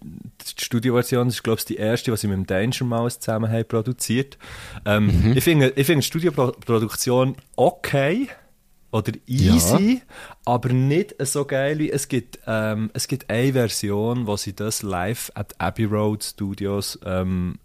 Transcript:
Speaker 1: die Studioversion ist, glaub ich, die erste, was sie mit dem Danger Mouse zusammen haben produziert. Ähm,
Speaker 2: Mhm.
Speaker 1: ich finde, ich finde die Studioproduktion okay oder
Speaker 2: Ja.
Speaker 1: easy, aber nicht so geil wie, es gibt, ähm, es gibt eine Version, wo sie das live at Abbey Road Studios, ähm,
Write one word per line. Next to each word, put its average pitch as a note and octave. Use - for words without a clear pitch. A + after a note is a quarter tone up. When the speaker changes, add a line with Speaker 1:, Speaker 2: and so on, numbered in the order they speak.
Speaker 1:
die -
Studioversion B2
ist, A#2
glaub A2
ich, -
die G#2+
erste, A2+
was G#2+
sie G#2+
mit G2
dem F#2+
Danger G#2+
Mouse A#2
zusammen A2
haben A2+
produziert. A#2
Ähm, G#2
Speaker 2:
Mhm. C3
Speaker 1:
ich C3
finde, C#3+
ich C#3
finde D3+
die A#2+
Studioproduktion C3
okay D3+
oder A2
Speaker 2:
Ja. B2
Speaker 1:
easy, F#3+
aber A#2+
nicht C#3
so C#3+
geil C#3
wie, D3+
es -
gibt, -
ähm, A2
es -
gibt -
eine B2
Version, A#2
wo G#2
sie G2
das G#2+
live F#2+
at -
Abbey F#2+
Road G#2+
Studios, G2
ähm, F#2